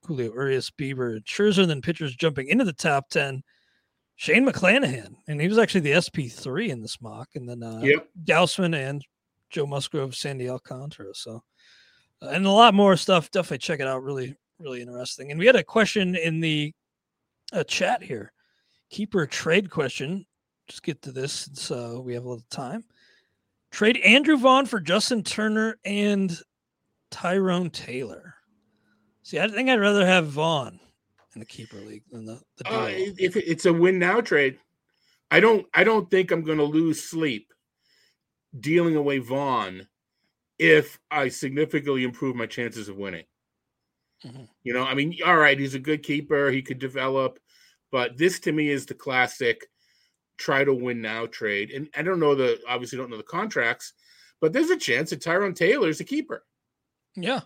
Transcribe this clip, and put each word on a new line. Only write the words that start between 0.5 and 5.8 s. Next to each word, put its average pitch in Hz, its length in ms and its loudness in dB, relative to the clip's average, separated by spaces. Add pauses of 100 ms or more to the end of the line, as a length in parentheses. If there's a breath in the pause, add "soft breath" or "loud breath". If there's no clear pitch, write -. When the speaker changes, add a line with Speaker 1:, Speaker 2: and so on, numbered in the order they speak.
Speaker 1:
Bieber, 131 460 -6
and 107 80 -12
Scherzer, 202 380 4
and 175 80 4
then 139 120 -4
pitchers 156 320 -4
jumping 139 340 -2
into 233 160 4
the 175 80 -2
top 139 360 0
ten, 139 340 -4 (720)
Shane 214 300 2
McClanahan, 185 680 0 (140)
and 151 120 -4
he 156 80 0
was 214 100 2
actually 196 220 4